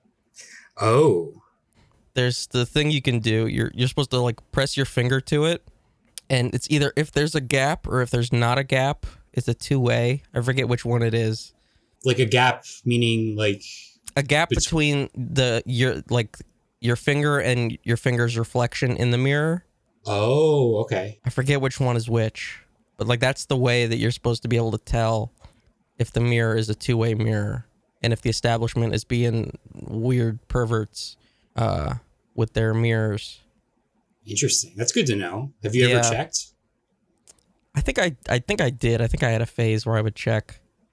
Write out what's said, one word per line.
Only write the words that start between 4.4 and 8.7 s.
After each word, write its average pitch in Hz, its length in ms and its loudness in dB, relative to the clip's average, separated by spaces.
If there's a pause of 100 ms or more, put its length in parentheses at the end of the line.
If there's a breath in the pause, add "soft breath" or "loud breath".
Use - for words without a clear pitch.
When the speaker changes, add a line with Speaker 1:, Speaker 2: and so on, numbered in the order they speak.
Speaker 2:
press 135 240 0
your 139 100 0
finger 127 360 0
to 147 240 0
it, 170 160 -2 (680)
and 123 240 0
it's - 160 -2
either 143 260 2
if 151 160 -2
there's 151 220 0
a 151 60 0
gap 135 460 0
or 127 160 0
if 120 80 -2
there's 120 220 0
not 120 260 2
a 139 60 -2
gap, 135 420 0 (260)